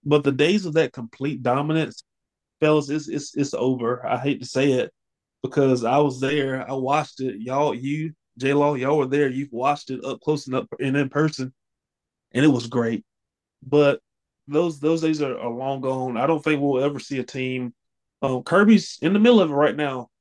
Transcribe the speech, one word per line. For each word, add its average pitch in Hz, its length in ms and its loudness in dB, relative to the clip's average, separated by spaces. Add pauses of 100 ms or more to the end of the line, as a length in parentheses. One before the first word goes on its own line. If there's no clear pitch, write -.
But 147 180 4
the 143 80 2
days 170 340 2
of 156 100 -4
that 156 180 2
complete 127 500 -8
dominance, 147 600 -2 (580)
fellas, 151 280 2
it's, 147 200 -6
it's, - 260 -8
it's 139 180 -2
over. 123 520 -2
I 123 120 -2
hate 135 240 -2
to 131 60 -12
say 135 240 2
it 127 200 0 (520)
because 131 400 2
I 120 140 2
was 135 240 0
there. 135 480 -4
I 139 40 -6
watched 135 460 -2
it. 113 220 -6
Y'all, 131 340 -2
you, 151 380 -6 (240)
J-Law, 143 380 2
y'all 135 240 0
were 131 80 0
there. 143 200 2
You've 135 240 -6
watched 135 380 -2
it 131 160 -8
up 127 160 -8
close 151 260 -2
and 127 80 -4
up 113 120 -2 (120)
and 135 160 -2
in 143 140 0
person, 143 440 -2 (800)
and 131 140 2
it 156 40 8
was 120 180 0
great. 117 360 -2 (640)
But 143 320 4 (480)
those, 151 320 -2
those 156 220 0
days 156 200 0
are, 131 160 -4
are 117 140 -6
long 131 300 -6
gone. 131 340 -4
I 120 100 0
don't 151 160 2
think 151 200 0
we'll 135 220 2
ever 143 160 -2
see 135 200 -6
a 123 40 -4
team. 127 500 -6 (480)
Um, 127 220 -2
Kirby's 202 580 4
in 165 100 0
the 202 80 2
middle 226 220 8
of 160 100 2
it 139 40 -2
right 143 200 2
now, 135 340 -6 (120)